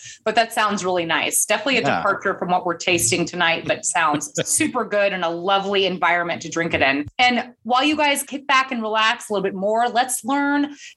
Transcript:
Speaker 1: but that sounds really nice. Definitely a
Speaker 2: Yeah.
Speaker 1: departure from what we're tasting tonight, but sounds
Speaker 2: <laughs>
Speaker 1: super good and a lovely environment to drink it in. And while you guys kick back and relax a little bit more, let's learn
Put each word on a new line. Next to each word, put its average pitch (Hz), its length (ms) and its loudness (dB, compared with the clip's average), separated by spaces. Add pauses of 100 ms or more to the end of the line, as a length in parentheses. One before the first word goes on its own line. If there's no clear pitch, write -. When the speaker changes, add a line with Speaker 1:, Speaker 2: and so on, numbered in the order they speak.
(240)
Speaker 1:
but 214 100 -2
that 226 180 2
sounds 202 320 0
really 180 220 0
nice. 147 380 0
Definitely 214 320 0
a 226 60 2
Speaker 2:
Yeah. 120 160 2
Speaker 1:
departure 196 380 -2
from 185 140 -6
what 180 160 0
we're 170 100 -2
tasting 175 480 0
tonight, 165 400 0
but - 200 -2
sounds 151 500 0
Speaker 2:
<laughs> 160 100 -2
Speaker 1:
super 262 400 0
good 202 280 0
and 185 120 -4
a 165 40 0
lovely 196 580 0
environment 170 560 0
to 165 60 -10
drink 165 260 -2
it - 80 2
in. 139 240 2 (140)
And 247 420 2
while 247 220 2
you 302 120 2
guys 294 280 0
kick 269 240 -10
back 262 240 2
and 233 100 -4
relax 220 480 0
a - 20 0
little 196 120 0
bit 196 100 -2
more, 214 340 0
let's 240 360 0
learn 285 500 0 (220)